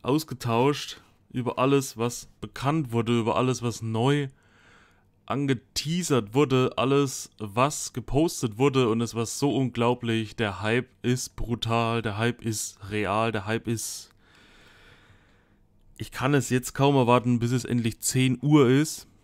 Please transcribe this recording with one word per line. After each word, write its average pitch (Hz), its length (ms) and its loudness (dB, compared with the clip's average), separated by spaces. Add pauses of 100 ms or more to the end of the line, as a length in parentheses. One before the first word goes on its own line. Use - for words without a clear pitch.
ausgetauscht 127 1000 0 (300)
über 120 280 -4
alles, 135 400 2
was 120 280 -4 (140)
bekannt 135 500 -2
wurde, 117 280 2
über 110 160 0
alles, 123 260 0
was 120 220 -6
neu 131 440 0 (1000)
angeteasert 135 1040 -2
wurde, 131 440 4
alles, 135 600 0
was 113 560 -2
gepostet 131 640 -2
wurde. 131 320 4
Und 113 120 0
es 113 120 -4
war 113 140 -4
so 139 280 -2
unglaublich. 117 800 0
Der 101 280 -4
Hype 120 260 0 (140)
ist 127 320 -2
brutal, 117 680 -2
der 107 160 -4
Hype 117 240 -2
ist - 380 -6 (100)
real, 107 420 0
der 104 140 -6
Hype 110 220 -4
ist, - 420 -8 (1900)
ich - 160 -12
kann 135 220 0
es 135 160 2
jetzt 127 240 -2
kaum 139 220 4
erwarten, 123 420 4
bis 117 140 0
es 127 140 -2
endlich 117 360 -2
zehn 131 400 0
Uhr 147 260 6
ist. 139 400 2 (160)